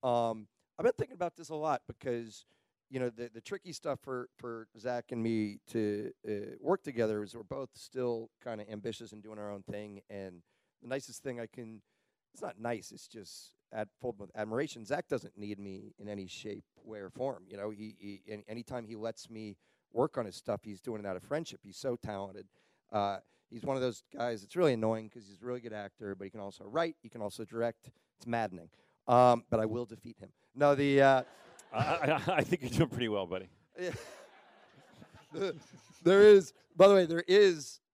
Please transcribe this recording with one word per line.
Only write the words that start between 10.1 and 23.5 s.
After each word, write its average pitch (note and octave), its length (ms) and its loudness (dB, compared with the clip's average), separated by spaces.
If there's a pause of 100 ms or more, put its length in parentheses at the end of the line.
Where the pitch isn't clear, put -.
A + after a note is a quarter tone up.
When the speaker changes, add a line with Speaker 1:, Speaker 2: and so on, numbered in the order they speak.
Speaker 1:
the - 60 -20
nicest C3 360 -10
thing B2 160 -8
I A2+ 80 -10
can, A2 340 -16 (520)
it's - 100 -18
not G#2 160 -12
nice, A2+ 320 -6
it's - 160 -20
just - 480 -20 (180)
ad-, G#2+ 160 -6 (100)
filled A2+ 200 -6
with G2 160 -16
admiration. A2+ 500 -6
Zach C#3+ 220 -6
doesn't A#2+ 300 -8
need G#2 220 -10
me G2+ 380 -14
in G#2 100 -16
any G2+ 200 -10
shape, G#2 380 -14 (180)
way, A2 160 -16
or F#2+ 100 -14
form. A#2+ 380 -8
You G#2 100 -16
know, G#2 140 -8
he, G#2+ 260 -14
he, G2+ 320 -14
any, G#2 180 -12
anytime A#2 380 -10
he A2 100 -14
lets A2 340 -10
me A2 280 -14 (340)
work B2+ 260 0
on A#2+ 80 -4
his F#2 100 -12
stuff, - 280 -4
he's G2+ 180 -14
doing A2 180 -6
it G2+ 60 -10
out F#2+ 100 -4
of F2+ 80 -8
friendship. - 400 -6
He's G2+ 140 -18
so C#3 180 -4
talented. G2 520 -10 (440)
Uh, G2+ 260 0 (340)